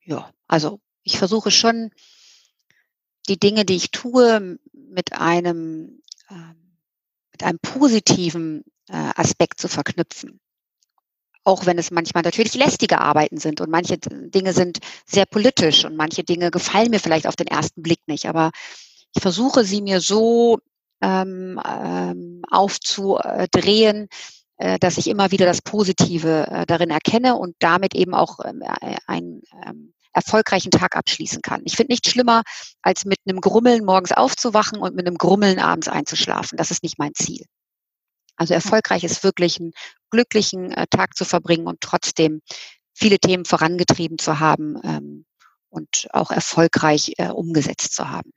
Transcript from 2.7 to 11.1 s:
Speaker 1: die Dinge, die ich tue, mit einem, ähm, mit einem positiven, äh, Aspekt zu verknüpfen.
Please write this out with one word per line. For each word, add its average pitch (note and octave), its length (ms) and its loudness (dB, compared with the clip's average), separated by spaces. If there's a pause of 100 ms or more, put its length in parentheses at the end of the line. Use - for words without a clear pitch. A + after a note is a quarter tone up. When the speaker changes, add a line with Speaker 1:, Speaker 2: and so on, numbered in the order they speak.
Speaker 1:
die G3 100 0
Dinge, G#3 260 4
die F#3 120 2
ich - 140 -4
tue, A3+ 680 4 (140)
mit - 400 -8
einem, E3 920 -2 (280)
ähm, E3 480 -20 (540)
mit - 100 -18
einem E3+ 180 -4
positiven, F3+ 1000 2 (260)
äh, D#3+ 280 -4
Aspekt - 440 0
zu - 80 -6
verknüpfen. - 720 -8 (1040)